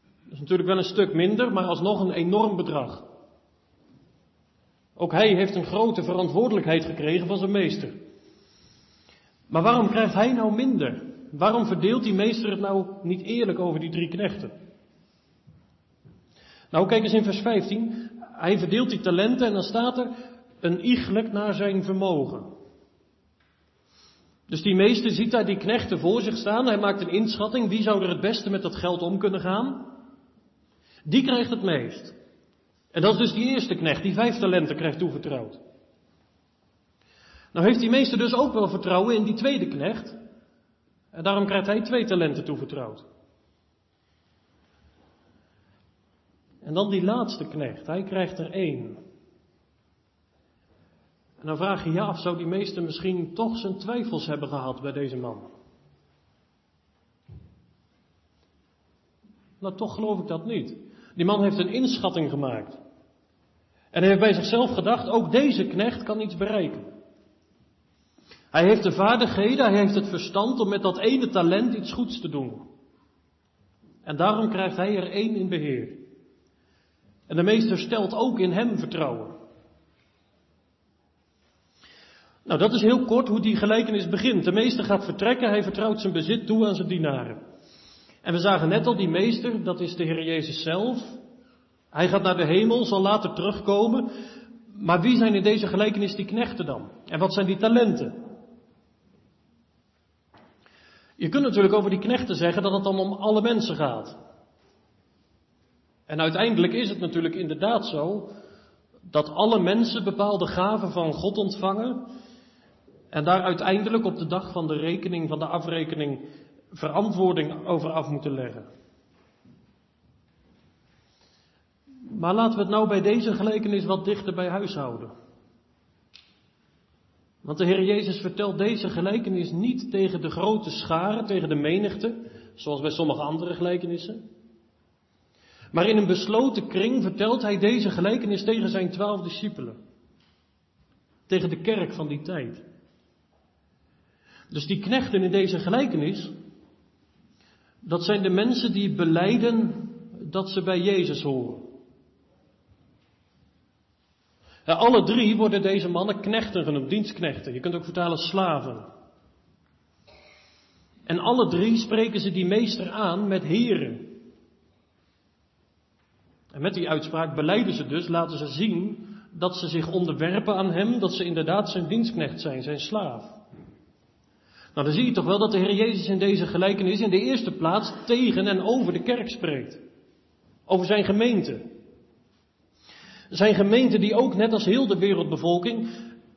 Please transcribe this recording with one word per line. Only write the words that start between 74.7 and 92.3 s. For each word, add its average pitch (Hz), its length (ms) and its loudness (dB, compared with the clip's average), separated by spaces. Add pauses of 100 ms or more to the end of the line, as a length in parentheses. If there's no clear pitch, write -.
hij 196 200 0
er 180 140 -4
één 220 240 -2
in 190 140 -2
beheer. 147 480 -4 (1300)
En 156 100 -6
de 170 60 4
meester 208 360 2
stelt 214 360 -4
ook 233 240 0
in 185 120 2
hem 214 280 -2
vertrouwen. 117 580 -6 (3000)
Nou, 160 160 2
dat 214 120 6
is 233 100 2
heel 254 220 6
kort 240 240 2
hoe 208 120 2
die 202 160 2
gelijkenis 214 520 2
begint. 202 360 2
De 180 80 2
meester 226 320 2
gaat 196 200 2
vertrekken, 240 440 0
hij 208 140 2
vertrouwt 214 380 -2
zijn 190 120 -2
bezit 165 340 0
toe 220 200 4
aan 202 80 0
zijn 160 140 -2
dienaren. 135 540 -4 (800)
En 175 100 -4
we 175 60 0
zagen 170 300 4
net 208 180 2
al, 233 100 2
die 185 120 0
meester, 208 560 0
dat 180 160 -4
is 170 160 -6
de 170 80 -2
Heer 160 200 -2
Jezus 160 380 -4
zelf. 202 400 -2 (880)
Hij 170 180 2
gaat 196 140 2
naar 185 140 2